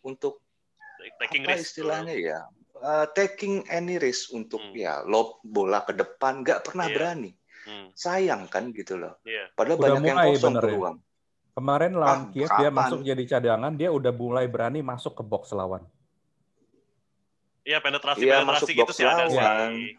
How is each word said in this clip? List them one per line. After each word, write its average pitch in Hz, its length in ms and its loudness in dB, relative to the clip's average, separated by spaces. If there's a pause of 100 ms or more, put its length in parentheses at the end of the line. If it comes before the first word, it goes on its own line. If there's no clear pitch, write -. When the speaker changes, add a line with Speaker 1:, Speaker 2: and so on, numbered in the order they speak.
Speaker 1:
untuk 135 400 -6 (760)
Speaker 2:
Taking 135 300 -4
Speaker 1:
apa 139 80 0
Speaker 2:
risk, 170 160 -4
Speaker 1:
istilahnya 160 420 -4
Speaker 2:
bro. 85 140 -2
Speaker 1:
ya, 80 120 -4 (380)
eh, 151 340 0
taking 196 440 0 (120)
any 175 300 -4
risk 127 320 -2
untuk 113 300 -8
Speaker 2:
Hmm. 101 160 -16
Speaker 1:
ya 82 260 -4
lob 110 400 0
bola 101 400 2
ke - 120 -4
depan, 131 480 -2
nggak - 220 0
pernah 180 220 -6
Speaker 2:
Iya. 110 80 -4
Speaker 1:
berani. 147 380 -4 (320)
Speaker 2:
Hmm. 101 300 -18
Speaker 1:
Sayang 175 520 -2
kan 92 240 -4
gitu 101 280 -8
loh. 82 260 -10
Speaker 2:
Iya. 107 280 -8
Speaker 1:
Padahal 135 260 0
Speaker 3:
Udah 139 100 4
Speaker 1:
banyak 143 160 4
yang 156 160 2
Speaker 3:
mulai 170 100 8
Speaker 1:
kosong 139 140 4
tuh - 80 8
Speaker 3:
bener 117 140 2
ya. 107 100 2
Speaker 1:
ruang. 90 220 -2 (560)
Speaker 3:
Kemarin 143 420 2
lawan 143 260 4
Speaker 1:
Ah, 110 80 -10
Speaker 3:
Kiev 143 220 -2
dia 113 180 4
Speaker 1:
kapan? 139 80 0
Speaker 3:
masuk 131 240 0
jadi 131 260 -2
cadangan, 120 460 0
dia 156 160 0
udah 135 240 0
mulai 120 320 -2
berani 120 360 -2
masuk 131 340 -8
ke - 100 -10
box 104 260 -6
lawan. 95 300 -4 (1800)
Speaker 2:
Iya, 151 160 0
penetrasi, 143 400 -2
Speaker 1:
Iya, 135 180 6
Speaker 2:
penetrasi 139 140 2
Speaker 1:
masuk 147 160 2
Speaker 2:
gitu 160 160 4
Speaker 1:
box - 80 -2
Speaker 2:
sih - 100 -2
ada 170 220 4
Speaker 1:
lawan. 113 480 2
Speaker 2:
sih. 117 260 -8